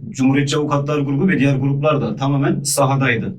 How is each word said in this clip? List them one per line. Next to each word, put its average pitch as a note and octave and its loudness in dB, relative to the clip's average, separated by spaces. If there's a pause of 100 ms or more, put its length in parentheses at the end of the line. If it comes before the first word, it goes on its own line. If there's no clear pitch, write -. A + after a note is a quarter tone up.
(100)
Cumhuriyetçi C#3 0
Avukatlar D3 -2
Grubu C#3+ 0
ve D3+ 2
diğer C3+ 2
gruplar C#3 0
da A2 -4
tamamen D#3+ 0
sahadaydı. C3 0